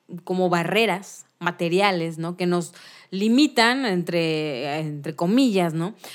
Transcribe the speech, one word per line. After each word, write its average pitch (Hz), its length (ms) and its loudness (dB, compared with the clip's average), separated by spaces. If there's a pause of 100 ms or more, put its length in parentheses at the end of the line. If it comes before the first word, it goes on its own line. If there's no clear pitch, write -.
(240)
como 185 260 0
barreras 175 760 0 (140)
materiales, 175 800 0
¿no? 165 200 -6
Que 180 80 -2
nos 175 280 0 (380)
limitan, 240 760 2
entre, 156 960 -2
entre 151 360 -8
comillas, 190 580 2
¿no? 170 220 -4 (200)